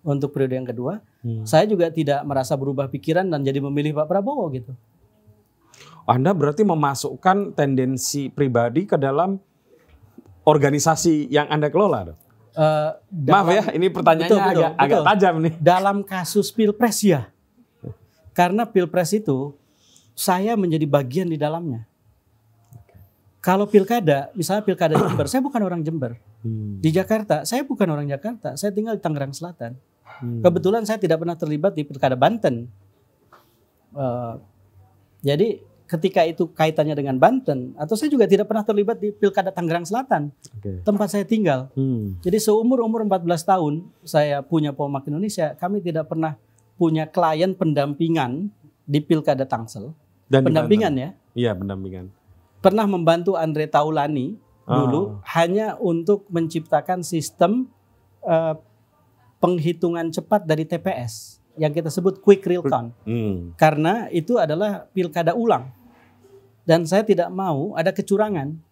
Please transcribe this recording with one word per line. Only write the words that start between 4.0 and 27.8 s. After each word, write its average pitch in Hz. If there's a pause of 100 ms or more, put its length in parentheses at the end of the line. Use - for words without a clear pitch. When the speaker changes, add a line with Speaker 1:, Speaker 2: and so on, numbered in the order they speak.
Speaker 1:
Prabowo 202
gitu. 127 (1300)
Speaker 2:
Anda 127
berarti 151
memasukkan 160
tendensi 135
pribadi 123
ke 196
dalam 156 (1040)
organisasi 151
yang 147
Anda 147
kelola 165
dong? 85 (320)
Speaker 1:
Eh, 156 (320)
Speaker 2:
Maaf 175
Speaker 1:
dalam -
Speaker 2:
ya, 208
ini 170
pertanyaannya 165
Speaker 1:
Betul, 208
betul, 180
Speaker 2:
agak, 160
agak 139
Speaker 1:
betul. 160
Speaker 2:
tajam 190
nih. 160
Speaker 1:
Dalam 185
kasus 190
Pilpres 214
ya. 156 (1000)
Karena 180
Pilpres 180
itu 143 (600)
saya 196
menjadi 170
bagian 143
di 165
dalamnya. 147 (1500)
Kalau 190
pilkada, 190
misalnya 190
pilkada 175
Jember, 190
saya 262
bukan 254
orang 175
Jember. 147 (220)
Speaker 2:
Hmm. 107
Speaker 1:
Di 156
Jakarta, 185
saya 247
bukan 254